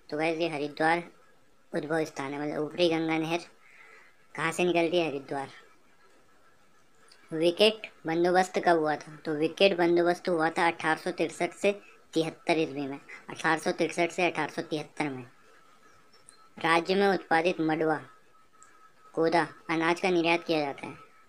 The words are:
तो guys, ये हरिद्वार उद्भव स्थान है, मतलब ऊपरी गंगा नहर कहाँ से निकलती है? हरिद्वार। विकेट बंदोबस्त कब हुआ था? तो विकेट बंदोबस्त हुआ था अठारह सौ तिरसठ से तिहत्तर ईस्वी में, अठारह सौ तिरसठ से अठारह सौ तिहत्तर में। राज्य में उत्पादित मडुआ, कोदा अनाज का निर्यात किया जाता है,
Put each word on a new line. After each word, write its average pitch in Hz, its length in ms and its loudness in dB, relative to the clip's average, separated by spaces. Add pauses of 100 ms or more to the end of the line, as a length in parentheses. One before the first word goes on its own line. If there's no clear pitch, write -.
तो 151 80 -6
guys, 160 200 0
ये 165 120 0
हरिद्वार 156 540 -2 (720)
उद्भव 156 300 -2
स्थान 143 280 -8
है, 143 80 -8
मतलब 151 220 -4
ऊपरी 160 260 2
गंगा 160 280 0
नहर 165 200 -2 (1000)
कहाँ 160 160 -2
से 180 140 0
निकलती 170 320 2
है? 165 100 0
हरिद्वार। 139 400 -6 (1900)
विकेट 175 580 2 (140)
बंदोबस्त 175 540 2
कब 170 180 4
हुआ 151 180 0
था? 156 200 -12 (100)
तो 160 80 -2
विकेट 160 440 2
बंदोबस्त 175 520 2
हुआ 160 200 2
था 170 180 0
अठारह 160 320 0
सौ 180 120 -6
तिरसठ 170 400 -4
से 202 200 0 (420)
तिहत्तर 160 460 0
ईस्वी 143 280 -4
में, 139 120 -10 (300)
अठारह 160 300 0
सौ 185 120 -2
तिरसठ 170 380 0
से 180 160 -2
अठारह 151 260 -2
सौ 165 100 -6
तिहत्तर 151 480 -6
में। 127 140 -8 (1400)
राज्य 170 360 2
में 202 120 6
उत्पादित 175 540 2
मडुआ, 156 400 0 (1120)
कोदा 160 340 2 (220)
अनाज 165 320 0
का 196 80 0
निर्यात 170 340 2
किया 160 160 0
जाता 143 280 -6
है, 135 60 -12 (360)